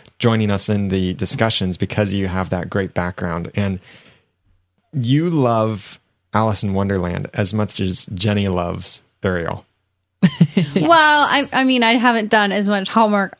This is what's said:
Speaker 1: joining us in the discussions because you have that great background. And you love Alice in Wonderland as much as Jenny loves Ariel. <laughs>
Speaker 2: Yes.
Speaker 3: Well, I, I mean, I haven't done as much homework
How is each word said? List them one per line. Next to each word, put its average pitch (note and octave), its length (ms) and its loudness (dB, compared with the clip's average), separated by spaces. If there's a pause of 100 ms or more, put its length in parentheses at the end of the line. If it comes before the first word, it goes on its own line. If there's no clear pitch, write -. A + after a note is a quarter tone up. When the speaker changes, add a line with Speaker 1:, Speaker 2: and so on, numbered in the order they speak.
(200)
Speaker 1:
joining A2 320 2
us G2 160 -2
in G2+ 220 0
the F#2 240 0
discussions F#2+ 640 -2
because G2+ 380 -2
you G2 140 -2
have F2+ 220 -4
that F2 200 -4
great G2 240 -4
background. F2 640 -6
And G2 240 -2 (1120)
you C#3+ 360 0
love A2+ 680 0 (340)
Alice G#2+ 300 0
in G2 100 -2
Wonderland F#2+ 600 -2
as G2+ 180 -2
much G#2+ 280 -4
as F#2 340 -4
Jenny G2+ 320 0
loves F2+ 560 -4 (220)
Ariel. F2+ 420 -4 (560)
<laughs> F3+ 60 6 (260)
Speaker 2:
Yes. C#3+ 280 0
Speaker 3:
Well, D4+ 420 6
I, C#4 280 0
I C4 120 2
mean, B3+ 180 2
I A3+ 140 4
haven't A3+ 340 2
done G#3 220 4
as G3+ 160 0
much G3 220 0
homework G#3 500 2